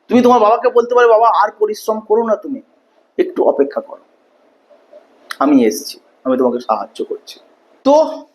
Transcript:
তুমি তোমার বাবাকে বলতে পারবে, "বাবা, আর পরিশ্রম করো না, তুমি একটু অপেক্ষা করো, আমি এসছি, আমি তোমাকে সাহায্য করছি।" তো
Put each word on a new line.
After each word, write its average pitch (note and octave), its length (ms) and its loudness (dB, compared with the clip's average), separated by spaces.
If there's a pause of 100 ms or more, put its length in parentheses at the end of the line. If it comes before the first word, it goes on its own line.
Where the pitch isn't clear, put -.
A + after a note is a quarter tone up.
তুমি A#3 140 4
তোমার A#3+ 180 4
বাবাকে A#3 280 2
বলতে A#3+ 260 0
পারবে, A#3+ 160 4
"বাবা, A3+ 180 4 (140)
আর G#3+ 160 0
পরিশ্রম G#3+ 420 -4
করো A3+ 260 -2
না, G#3+ 100 -2
তুমি - 240 -10 (580)
একটু - 260 -2
অপেক্ষা - 360 0
করো, - 220 -14 (1400)
আমি C3+ 280 2
এসছি, - 340 -6 (240)
আমি C3 140 -2
তোমাকে A#2+ 220 -2
সাহায্য G#2 440 -8
করছি।" - 360 -14 (440)
তো C#4 500 0